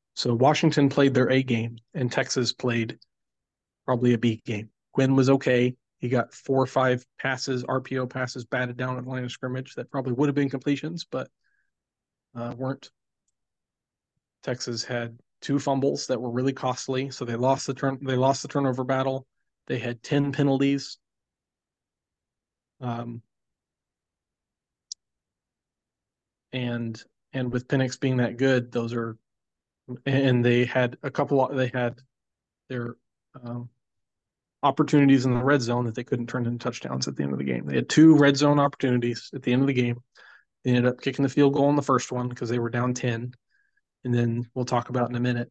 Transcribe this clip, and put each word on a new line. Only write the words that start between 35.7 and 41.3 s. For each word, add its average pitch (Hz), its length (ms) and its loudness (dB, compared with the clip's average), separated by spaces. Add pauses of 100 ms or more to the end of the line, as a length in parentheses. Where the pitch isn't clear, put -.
that 110 100 -6
they 120 80 -6
couldn't 120 240 -4
turn 123 180 -4
into 120 180 -4
touchdowns 131 440 -6
at 131 80 -6
the 143 80 -4
end 139 80 -2
of 135 80 -4
the 139 40 -6
game. 131 220 -4
They 139 100 -4
had 120 140 -2
two 160 260 10
red 143 220 6
zone 147 220 4
opportunities 123 760 0
at 127 80 -10
the 123 100 -2
end 131 120 2
of 135 40 2
the 139 60 0
game. 120 300 -2 (600)
They 127 80 0
ended 123 140 4
up 123 160 -2
kicking 135 220 -2
the 131 60 2
field 139 260 4